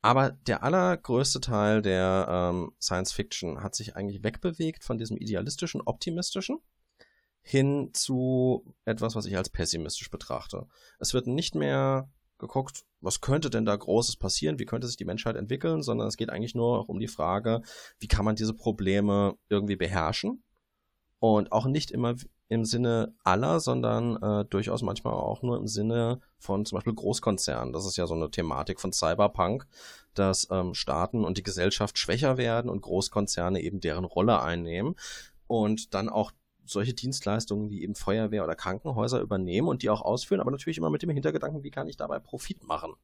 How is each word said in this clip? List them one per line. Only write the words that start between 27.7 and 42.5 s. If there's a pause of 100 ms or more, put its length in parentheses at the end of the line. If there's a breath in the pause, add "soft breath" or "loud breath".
Das
ist
ja
so
eine
Thematik
von
Cyberpunk, (480 loud breath)
dass,
ähm,
Staaten
und
die
Gesellschaft
schwächer
werden
und
Großkonzerne
eben
deren
Rolle
einnehmen (520 loud breath)
und
dann
auch (320)
solche
Dienstleistungen
wie
eben
Feuerwehr
oder
Krankenhäuser
übernehmen
und
die
auch
ausführen,
aber
natürlich
immer
mit
dem
Hintergedanken,
wie
kann
ich
dabei
Profit